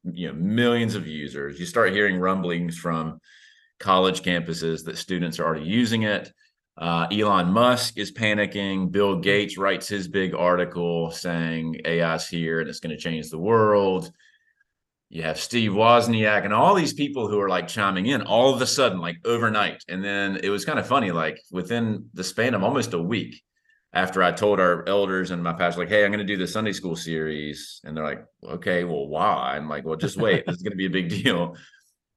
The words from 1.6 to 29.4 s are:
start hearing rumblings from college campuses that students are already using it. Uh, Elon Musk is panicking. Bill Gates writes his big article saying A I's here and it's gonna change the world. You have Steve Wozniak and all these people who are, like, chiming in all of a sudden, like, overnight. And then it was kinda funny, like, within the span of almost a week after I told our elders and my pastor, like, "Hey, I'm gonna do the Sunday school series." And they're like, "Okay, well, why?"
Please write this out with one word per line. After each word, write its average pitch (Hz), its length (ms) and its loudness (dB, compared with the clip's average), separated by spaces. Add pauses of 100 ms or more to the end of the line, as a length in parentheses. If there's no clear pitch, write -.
start 95 280 2
hearing 101 260 2
rumblings 87 600 -2
from 82 400 -4 (600)
college 92 440 2
campuses 82 600 -2
that 78 140 -10
students 87 400 -4
are 82 60 -2
already 78 220 -2
using 113 360 2
it. 104 280 -2 (480)
Uh, 85 340 0
Elon 98 400 2
Musk 120 460 2
is 98 120 -6
panicking. 101 800 -2
Bill 98 260 2
Gates 98 420 0
writes 95 280 0
his 98 220 -6
big 92 260 -2
article 87 760 0
saying 82 720 -4
A 85 160 0
I's 82 260 0
here 82 340 -2
and 73 100 -4
it's - 100 -14
gonna 78 160 -8
change 80 320 -6
the 80 100 -10
world. 98 720 2 (1000)
You 80 140 -8
have 78 160 -4
Steve 110 320 0
Wozniak 110 720 6
and 101 100 0
all 160 200 6
these 170 200 2
people 127 340 -2
who 104 120 0
are, 98 100 2
like, 90 180 0
chiming 98 380 0
in 131 160 0
all 123 320 6
of 123 80 0
a 120 40 0
sudden, 110 320 2
like, 85 180 -6 (100)
overnight. 110 640 0
And 92 140 -6
then 101 400 -2
it 92 60 0
was 101 160 0
kinda - 200 -2
funny, 120 260 2
like, 80 280 -2 (120)
within 107 640 -4
the 92 100 -6
span 120 300 -2
of 95 80 0
almost 120 320 0
a 85 80 -2
week 95 400 -4 (500)
after 92 300 0
I 87 100 4
told 104 260 2
our 87 300 2
elders 95 440 0
and 87 100 -6
my 85 100 -2
pastor, 85 280 0
like, 85 80 -4
"Hey, 104 160 6
I'm 101 80 4
gonna 104 120 -2
do 98 140 -4
the 92 80 -2
Sunday 107 260 -4
school 90 240 -6
series." 78 880 -6
And 76 100 -12
they're 78 100 -4
like, 73 200 -6 (200)
"Okay, 87 400 -2
well, 73 240 -4
why?" 76 480 0